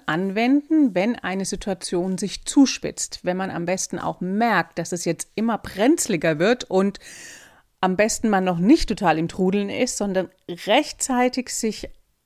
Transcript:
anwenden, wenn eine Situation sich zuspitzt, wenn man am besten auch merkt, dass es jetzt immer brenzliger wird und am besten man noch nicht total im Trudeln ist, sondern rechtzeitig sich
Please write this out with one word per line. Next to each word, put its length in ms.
anwenden, 920
wenn 220
eine 260
Situation 760
sich 280
zuspitzt, 800
wenn 120
man 160
am 140
besten 340
auch 220
merkt, 580
dass 140
es 100
jetzt 320
immer 220
brenzliger 840
wird 240
und 360
am 160
besten 320
man 160
noch 140
nicht 280
total 300
im 100
Trudeln 420
ist, 280
sondern 320
rechtzeitig 1000
sich 400